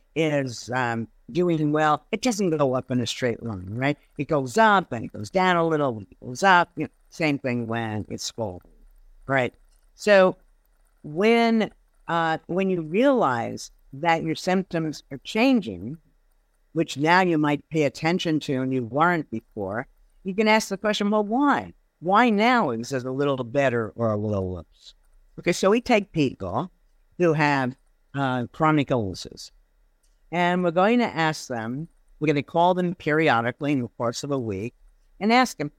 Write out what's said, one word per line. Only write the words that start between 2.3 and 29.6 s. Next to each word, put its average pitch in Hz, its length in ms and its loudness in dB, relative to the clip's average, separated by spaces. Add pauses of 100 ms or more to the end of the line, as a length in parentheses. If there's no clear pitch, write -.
go 147 240 0
up 127 160 -4
in 123 100 0
a 117 60 -2
straight - 360 -4
line, 101 280 -8
right? 131 260 -2 (220)
It 147 100 -6
goes 135 300 -2
up 202 340 4
and 117 120 -6
it - 80 -12
goes 104 180 -10
down 185 260 2
a 165 100 2
little, 147 340 0
it - 200 -20
goes 123 220 -10
up, 180 340 6
you 156 80 -4
know, - 60 -10 (200)
same 151 280 -2
thing 120 280 -2
when 110 420 -4
it's - 220 -10
falling, 98 300 -8 (680)
right? 131 280 -2 (400)
So 190 420 4 (680)
when, 220 680 2 (380)
uh, 165 380 -2
when 190 240 -2
you 180 120 -2
realize 156 880 0 (220)
that 165 300 0
your 160 120 -2
symptoms 175 760 -2
are 139 140 -12
changing, 165 720 0 (800)
which 156 220 -4
now 160 240 2
you 170 180 2
might 147 320 0
pay 156 140 0
attention 156 560 -2
to 131 200 -4
and 131 140 -4
you 127 100 -2
weren't 156 460 0
before, 110 560 -8 (380)
you 190 100 -6
can 214 140 0
ask 214 200 2
the 196 80 -6
question, 208 340 -2
"Well, 214 140 0
why? 214 480 0 (280)
Why 208 300 4
now 220 400 2
is 117 220 -6
it 127 140 -4
a 131 60 -6
little 135 320 0
better 120 500 0
or 113 180 0
a 104 40 0
little 101 340 -2
worse?" - 440 -14 (440)
Okay, 175 140 0
so 190 180 2
we 240 100 4
take 208 320 0
people 131 600 -2 (460)
who 170 140 4
have, 143 440 0 (380)
uh, 127 380 -2
chronic 156 380 2
illnesses, 104 600 -6 (800)